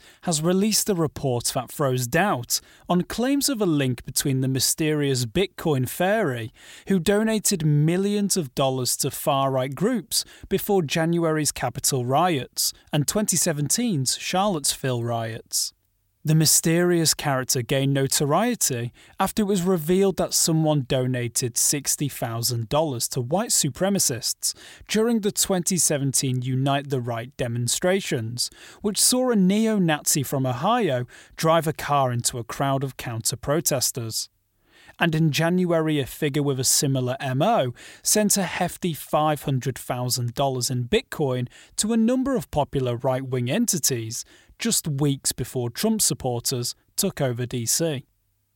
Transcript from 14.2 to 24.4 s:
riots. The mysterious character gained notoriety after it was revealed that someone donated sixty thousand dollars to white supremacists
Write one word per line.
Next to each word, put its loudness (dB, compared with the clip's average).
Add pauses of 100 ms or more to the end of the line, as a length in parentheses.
riots. -4 (500)
The 2
mysterious 4
character -2
gained 2
notoriety 0 (260)
after 0
it 2
was 2
revealed 2
that -2
someone 2
donated -2
sixty -2
thousand -4
dollars 0
to -4
white -2
supremacists 0 (340)